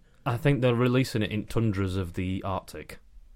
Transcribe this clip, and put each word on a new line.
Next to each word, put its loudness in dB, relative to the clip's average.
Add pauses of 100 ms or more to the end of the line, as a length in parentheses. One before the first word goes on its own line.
(240)
I -2
think 4
they're 4
releasing 2
it -2
in -4
tundras 0
of -4
the -4
Arctic. -8 (360)